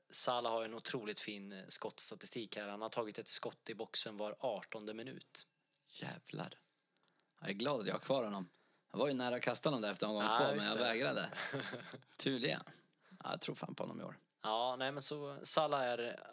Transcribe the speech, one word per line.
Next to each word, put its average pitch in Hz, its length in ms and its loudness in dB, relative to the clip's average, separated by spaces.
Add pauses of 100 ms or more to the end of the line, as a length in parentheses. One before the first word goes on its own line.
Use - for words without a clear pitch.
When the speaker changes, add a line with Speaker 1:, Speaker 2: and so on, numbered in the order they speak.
Speaker 1:
Salah 120 420 6
har 113 120 0
en 110 100 -8
otroligt 110 460 -4
fin, 101 320 -8
eh, 95 160 -14
skottstatistik - 880 2
här. 104 120 -6
Han 104 120 -8
har 110 80 -4
tagit 110 300 -4
ett 107 80 4
skott - 420 4
i 113 60 -8
boxen 110 420 -2
var 104 220 -4
artonde 107 540 -6
minut. - 540 -8 (400)
Speaker 2:
Jävlar. - 720 -12 (800)
Jag - 80 -6
är 98 40 -4
glad 120 280 -2
att 98 60 -4
jag 95 60 -2
har - 60 -6
kvar 135 240 0
honom. 98 260 -6 (420)
Jag - 80 -6
var 135 80 2
ju 143 60 0
nära 123 220 0
att 123 60 -4
kasta 127 280 0
honom 127 120 0
där 104 100 -2
efter 104 160 -2
omgång 104 160 0
Speaker 1:
Ja, 110 140 4
Speaker 2:
två, 127 60 4
men 139 100 2
Speaker 1:
visst - 160 6
Speaker 2:
jag 113 80 2
Speaker 1:
är 120 60 0
det. 120 100 2
Speaker 2:
vägrade. 120 360 0 (420)
Speaker 1:
<laughs> - 460 -12
Speaker 2:
Tur 131 220 0
det. 147 200 -2 (640)
Ja, - 80 -8
jag - 100 -4
tror - 140 -2
fan - 200 -8
på - 80 -6
honom 85 180 -8
i - 20 -8
år. - 160 -12 (220)
Speaker 1:
Ja, 117 380 -2
nej, 131 120 -2
men 143 100 -4
så 143 420 2
Salah 147 400 8
är 120 360 -4 (140)